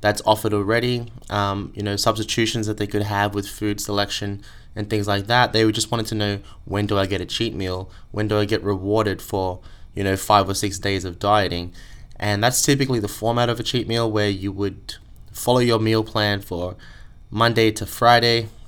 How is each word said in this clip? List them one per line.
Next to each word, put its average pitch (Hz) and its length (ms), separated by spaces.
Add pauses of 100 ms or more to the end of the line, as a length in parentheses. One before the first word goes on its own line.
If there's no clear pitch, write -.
that's 104 240
offered 104 300
already, 117 560 (200)
um, 101 440
you 101 80
know, 101 140
substitutions 110 720
that 107 80
they 104 100
could 104 160
have 104 320
with 101 140
food 104 320
selection 101 600 (360)
and 104 120
things 104 200
like 101 180
that. 120 260
They 110 120
would 110 100
just - 160
wanted 117 180
to - 60
know, 104 240 (260)
"When 101 220
do 101 100
I 98 100
get 95 140
a 87 60
cheat 113 300
meal? 92 340 (220)
When 104 160
do 104 100
I 104 60
get 104 180
rewarded 101 580
for, 92 380 (340)
you 101 120
know, 95 100
five 98 340
or 98 60
six 95 240
days 95 260
of 87 140
dieting?" 90 540 (480)
And 104 240
that's 127 180
typically 135 380
the 101 80
format 117 400
of 117 100
a 104 60
cheat - 240
meal, 117 200
where 104 220
you 98 220
would 95 420 (380)
follow 123 260
your 120 220
meal 110 240
plan 104 360
for 90 360 (560)
Monday 113 400
to 104 120
Friday, 117 600 (220)